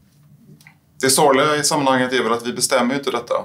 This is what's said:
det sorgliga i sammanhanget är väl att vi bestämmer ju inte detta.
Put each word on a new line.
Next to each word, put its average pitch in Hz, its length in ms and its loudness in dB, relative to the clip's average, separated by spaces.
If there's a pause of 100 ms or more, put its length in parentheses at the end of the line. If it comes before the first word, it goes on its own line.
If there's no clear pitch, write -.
(1000)
det 131 80 2
sorgliga 143 460 2
i 147 80 -2
sammanhanget 131 500 0
är 123 100 0
väl 113 100 0
att 117 140 -4
vi 117 60 -6
bestämmer 123 400 0
ju 139 60 -2
inte 135 120 -4
detta. 120 340 -4